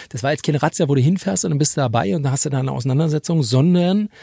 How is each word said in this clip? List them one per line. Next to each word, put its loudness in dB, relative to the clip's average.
das -10
war 0
jetzt -6
keine 0
Razzia, 0
wo 2
du 2
hinfährst 0
und -2
dann 0
bist 0
du 0
dabei 0
und -2
dann -2
hast 0
du -2
da -2
eine -2
Auseinandersetzung, 0
sondern 2